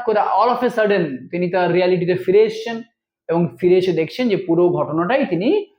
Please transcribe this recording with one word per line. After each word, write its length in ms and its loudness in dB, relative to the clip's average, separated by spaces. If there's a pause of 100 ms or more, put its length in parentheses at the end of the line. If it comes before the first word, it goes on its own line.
করে 160 0
all 320 0
of 140 -2
a 100 -2
sudden 540 -2
তিনি 200 -4
তার 220 0
রিয়ালিটিতে 420 2
ফিরে 280 2
এসেছেন 400 -4 (460)
এবং 200 0 (120)
ফিরে 160 4
এসে 160 2
দেখছেন 360 -2
যে 80 0
পুরো 320 2
ঘটনাটাই 580 0
তিনি 400 0 (120)